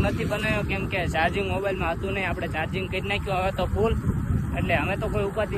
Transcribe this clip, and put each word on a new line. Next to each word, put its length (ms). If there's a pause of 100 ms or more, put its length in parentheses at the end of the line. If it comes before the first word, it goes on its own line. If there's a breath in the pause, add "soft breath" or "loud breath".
નથી 260
બનાવ્યો, 400
કેમ 120 (100)
કે 80 (140)
ચાર્જિંગ 360
મોબાઈલમાં 460
હતું 180
નહીં, 140
આપણે 260
ચાર્જિંગ 340
કરી 220
નાખ્યું 320
હવે 160
તો 60 (100)
ફૂલ, 180 (680)
એટલે 180
અમે 200
તો 160
કોઈ 180
ઉપાધિ 280